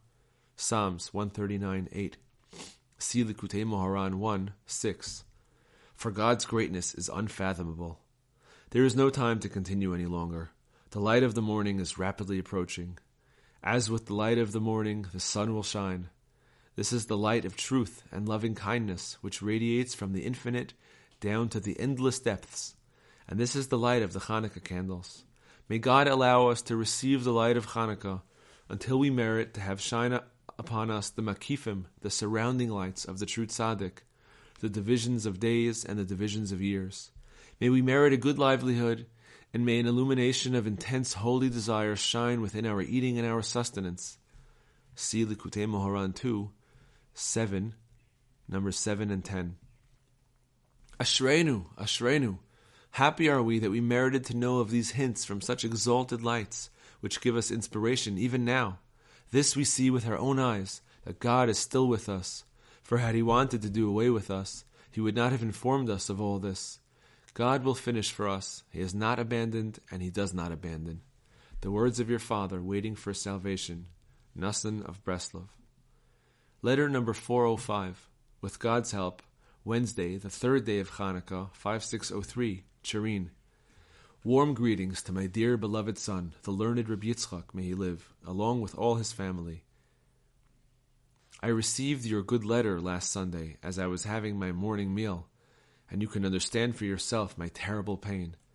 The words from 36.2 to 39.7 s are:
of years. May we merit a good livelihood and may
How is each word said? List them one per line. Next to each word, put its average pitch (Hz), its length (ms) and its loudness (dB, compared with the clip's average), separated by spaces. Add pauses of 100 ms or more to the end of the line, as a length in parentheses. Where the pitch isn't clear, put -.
of 92 100 -4
years. 98 480 -2 (500)
May 120 80 4
we 127 140 6
merit 139 320 8
a - 20 6
good 139 220 2
livelihood 120 680 2 (460)
and 120 120 2
may 117 160 4